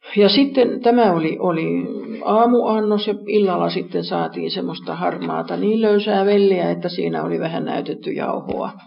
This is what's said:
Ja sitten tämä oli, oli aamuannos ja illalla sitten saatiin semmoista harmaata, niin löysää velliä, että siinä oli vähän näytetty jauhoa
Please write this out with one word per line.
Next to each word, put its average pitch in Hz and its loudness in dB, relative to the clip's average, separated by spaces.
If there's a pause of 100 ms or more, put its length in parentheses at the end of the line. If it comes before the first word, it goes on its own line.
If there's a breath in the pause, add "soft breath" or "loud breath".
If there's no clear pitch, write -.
(160)
Ja 202 6
sitten 269 2
tämä 233 6
oli, 160 0
oli 165 0 (600)
aamuannos 220 2
ja 208 -2 (140)
illalla 180 2
sitten 175 -4
saatiin 170 -4
semmoista 175 -6
harmaata, 170 -4
niin 214 0
löysää 208 2
velliä, 196 4
että 175 -4
siinä 170 -4
oli 165 -4
vähän 165 -4
näytetty - -6
jauhoa - -6 (160)